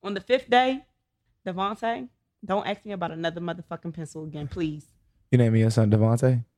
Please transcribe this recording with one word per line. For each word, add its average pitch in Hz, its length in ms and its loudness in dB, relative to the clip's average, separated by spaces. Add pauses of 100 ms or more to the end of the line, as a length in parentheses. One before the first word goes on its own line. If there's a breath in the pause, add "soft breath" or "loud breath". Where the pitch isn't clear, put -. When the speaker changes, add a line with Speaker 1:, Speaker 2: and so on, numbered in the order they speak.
Speaker 1:
On 202 120 -6
the 196 60 -6
fifth 254 300 0
day, 254 340 2 (600)
"Devontae, 220 640 -4 (360)
don't 196 220 -2
ask 202 180 -6
me 208 80 -10
about 180 200 -6
another 165 280 -6
motherfucking 170 540 -8
pencil 156 300 -10
again, 147 240 -10
please." 156 380 -4 (440)
Speaker 2:
You 123 80 6
name 113 180 4
your 113 140 4
son 110 200 4
Devontae? 117 540 4 (140)